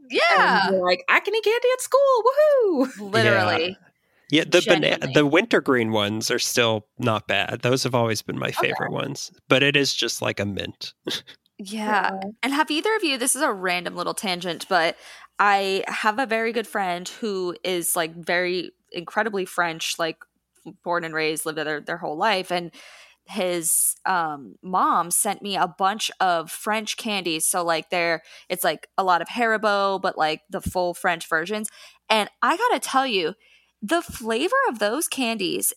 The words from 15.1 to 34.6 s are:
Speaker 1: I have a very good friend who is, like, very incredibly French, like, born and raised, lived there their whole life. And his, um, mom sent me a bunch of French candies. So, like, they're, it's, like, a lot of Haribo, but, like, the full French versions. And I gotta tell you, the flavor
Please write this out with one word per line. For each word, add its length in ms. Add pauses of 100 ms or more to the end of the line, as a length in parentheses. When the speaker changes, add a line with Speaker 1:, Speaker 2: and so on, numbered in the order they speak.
Speaker 1:
I 480
have 320
a 60
very 260
good 160
friend 400
who 560
is, 320
like, 180
very 580 (200)
incredibly 540
French, 520
like, 200 (640)
born 220
and 80
raised, 320
lived 120
there 220
their 180
whole 200
life. 340
And 200 (540)
his, 680 (100)
um, 560
mom 500
sent 300
me 140
a 120
bunch 520
of 320
French 460
candies. 500
So, 160
like, 260
they're, 320 (280)
it's, 160
like, 220 (100)
a 60
lot 180
of 80
Haribo, 720
but, 160
like, 320
the 120
full 320
French 360
versions. 400 (400)
And 200 (120)
I 160
gotta 220
tell 280
you, 260 (480)
the 200
flavor 540 (120)